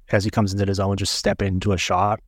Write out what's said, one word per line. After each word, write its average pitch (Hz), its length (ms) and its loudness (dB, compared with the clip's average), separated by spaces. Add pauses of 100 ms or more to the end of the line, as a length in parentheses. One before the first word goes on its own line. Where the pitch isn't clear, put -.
(120)
as 104 140 2
he 113 40 -2
comes 104 220 2
into 101 140 0
the 98 80 0
zone, 98 240 0
just 95 160 -4
step - 280 -2
into 98 300 0
a 92 60 2
shot 98 500 0